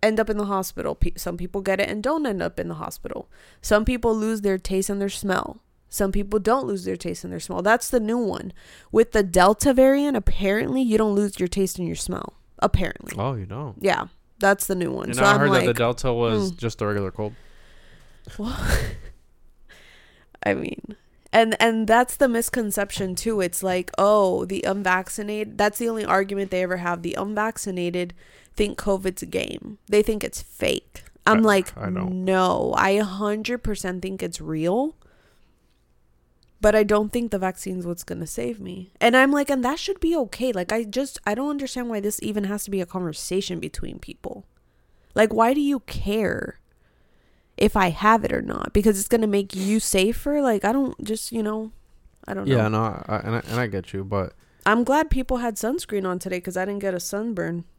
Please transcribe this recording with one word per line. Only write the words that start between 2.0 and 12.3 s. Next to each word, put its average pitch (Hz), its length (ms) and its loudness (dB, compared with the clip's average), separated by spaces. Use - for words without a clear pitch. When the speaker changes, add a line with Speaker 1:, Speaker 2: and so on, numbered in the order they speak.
Speaker 1:
don't 294 240 0
end 202 160 -2
up 170 160 -6
in 175 80 -4
the 170 80 -8
hospital. - 520 -10
Some 214 200 4
people 233 320 2
lose 220 260 -2
their 196 180 0
taste 190 320 -2
and 202 100 -2
their 196 80 -2
smell. - 540 -2
Some 196 220 0
people 202 260 0
don't 233 300 2
lose 190 180 -4
their 185 120 -4
taste 175 260 -8
and 180 100 -10
their 170 60 -8
smell. 180 240 -6
That's 220 260 4
the 247 100 4
new 220 200 0
one. 196 340 -4
With 226 200 6
the 214 120 4
Delta 190 500 6
variant, 269 420 6
apparently 220 680 2
you 220 160 4
don't 214 160 2
lose 202 240 0
your 185 80 0
taste 190 320 -2
and 175 80 -4
your 165 80 -4
smell. - 380 -8